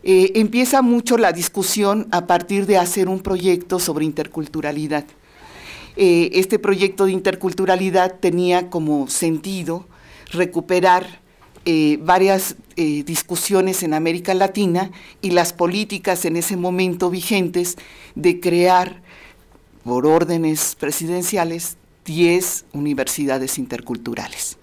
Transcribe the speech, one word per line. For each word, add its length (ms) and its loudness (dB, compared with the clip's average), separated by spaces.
Eh, 320 4
empieza 480 2
mucho 340 2
la 160 4
discusión 760 -2
a 160 0
partir 400 0
de 100 4
hacer 320 2
un 120 -4
proyecto 580 0
sobre 260 -2
interculturalidad. 1000 -6
Eh, 380 4
este 240 2
proyecto 480 2
de 60 2
interculturalidad 1040 0
tenía 500 0
como 400 -2
sentido 760 -6
recuperar, 920 0
eh, 380 2
varias, 540 2
eh, 280 -2
discusiones 800 -2
en 120 -2
América 400 -2
Latina 560 0
y 80 -4
las 220 2
políticas 720 -2
en 120 0
ese 200 -4
momento 520 0
vigentes 680 -2
de 240 2
crear, 600 2
por 220 0
órdenes 720 2
presidenciales, 1000 -4
diez 680 0
universidades 840 -4
interculturales 1040 -10